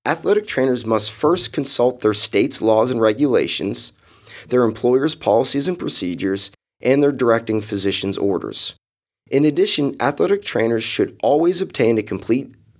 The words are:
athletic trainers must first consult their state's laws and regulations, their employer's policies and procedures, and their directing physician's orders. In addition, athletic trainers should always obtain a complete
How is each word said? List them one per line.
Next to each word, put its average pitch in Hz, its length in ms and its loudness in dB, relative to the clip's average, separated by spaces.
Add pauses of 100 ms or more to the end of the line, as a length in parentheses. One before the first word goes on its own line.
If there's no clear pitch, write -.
athletic 180 420 0
trainers 127 380 0
must 110 260 0
first 175 400 0
consult 127 480 0
their 107 140 2
state's 117 480 0
laws 110 300 4
and 120 100 -2
regulations, 107 880 0 (560)
their 123 160 2
employer's 123 520 2
policies 117 520 0
and 180 100 -4
procedures, 95 720 -4 (300)
and 139 240 2
their 143 80 4
directing 113 480 0
physician's 98 580 -2
orders. 87 560 -4 (560)
In 139 140 2
addition, 151 560 0
athletic 175 440 0
trainers 113 420 0
should - 360 -2
always 165 400 2
obtain 117 360 0
a 107 60 -2
complete 117 520 -4 (240)